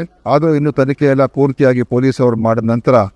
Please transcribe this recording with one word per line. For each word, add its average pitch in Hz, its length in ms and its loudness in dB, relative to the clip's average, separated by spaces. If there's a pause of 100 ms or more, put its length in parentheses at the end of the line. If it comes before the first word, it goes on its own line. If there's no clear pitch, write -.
(260)
ಆದರೂ 151 280 0
ಇನ್ನು 147 180 -2
ತನಿಖೆ 139 340 -2
ಎಲ್ಲ 135 200 2
ಪೂರ್ತಿಯಾಗಿ 131 560 0
ಪೊಲೀಸವ್ರು 123 540 0
ಮಾಡಿದ 113 280 -2
ನಂತರ 117 300 0 (220)